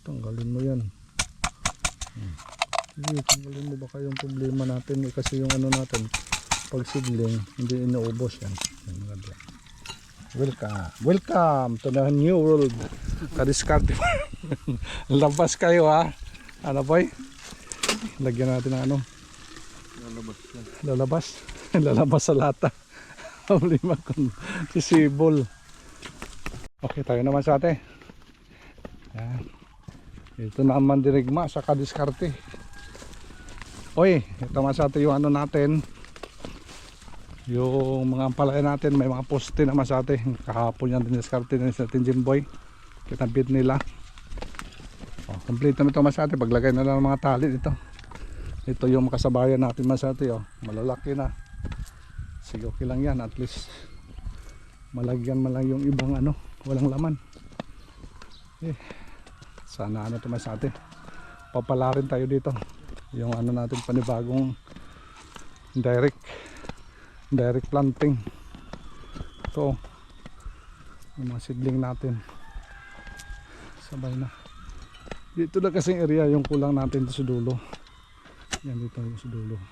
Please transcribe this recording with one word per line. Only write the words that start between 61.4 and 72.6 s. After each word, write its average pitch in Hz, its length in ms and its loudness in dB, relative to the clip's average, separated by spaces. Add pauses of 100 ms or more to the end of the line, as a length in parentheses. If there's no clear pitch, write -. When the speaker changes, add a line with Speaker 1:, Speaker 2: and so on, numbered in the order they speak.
Speaker 1:
Papala 127 440 2
rin 135 120 0
tayo 131 160 0
dito. 135 280 0 (600)
Yung, 117 240 -2
ano, 120 160 0
natin, 120 320 -4
panibagong 123 720 0 (1200)
direct, 123 440 4 (1080)
direct 123 400 2
planting. 139 480 2 (1400)
So, 139 240 2 (1400)
yung 123 160 -4
mga 117 80 -6
seedling 131 400 -2
natin. 127 320 -4 (1700)